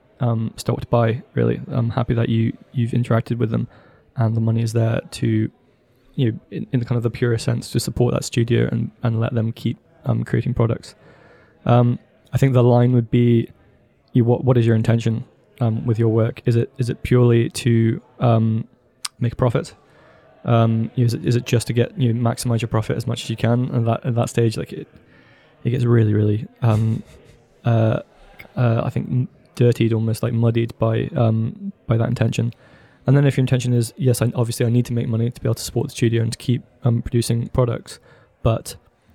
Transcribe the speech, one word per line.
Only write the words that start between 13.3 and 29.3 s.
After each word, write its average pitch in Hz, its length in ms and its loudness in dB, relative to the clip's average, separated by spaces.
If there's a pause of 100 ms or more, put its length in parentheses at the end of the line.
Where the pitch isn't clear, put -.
you, 120 120 4
what, 120 200 2
what 127 140 4
is 113 80 2
your 113 100 4
intention, 113 480 0 (360)
um, 113 260 -2
with 110 120 0
your 113 100 2
work? 113 360 0
Is 117 120 2
it, 117 200 0
is 120 140 -2
it - 120 -10
purely 120 480 4
to, 117 520 0 (180)
um, 113 480 2 (500)
make 120 140 -2
a - 40 -16
profit? - 380 -2 (680)
Um, 113 500 2
you 123 100 2
know, - 20 4
is 117 80 0
it, 151 100 -6
is 120 120 2
it 127 100 -4
just 117 220 0
to - 40 -4
get, 117 260 -2
you 123 140 2
know, 117 180 0
maximize 117 300 -2
your 117 80 -4
profit - 280 -2
as 113 100 -6
much 117 180 -4
as - 60 -8
you 113 60 -6
can? 120 340 0
And 117 180 -2
that, 113 160 -2
at 123 100 -2
that 117 140 0
stage, 117 300 0
like, - 140 -10
it, - 140 -12 (800)
it 120 60 -2
gets 123 140 -2
really, 117 300 4
really, 107 320 0 (160)
um, 110 400 0 (640)
uh, 113 360 2 (540)
uh, 117 300 0
I - 60 -4
think, - 180 -4
m-, 127 200 -2 (280)